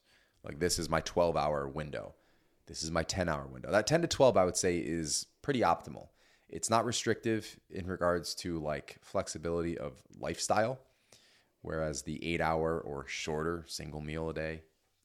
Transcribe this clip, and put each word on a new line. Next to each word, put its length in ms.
Like, 180
this 200
is 80
my 140
twelve 340
hour 320
window. 480
This 160
is 100
my 120
ten 240
hour 180
window." 260
That 160
ten 160
to 40
twelve, 300
I 80
would 100
say, 220
is 480
pretty 180
optimal. 480
It's 220
not 160
restrictive 720
in 160
regards 480
to, 240
like, 420
flexibility 760
of 240
lifestyle, 600
whereas 400
the 200
eight 160
hour 400
or 280
shorter 600
single 320
meal 300
a 40
day 280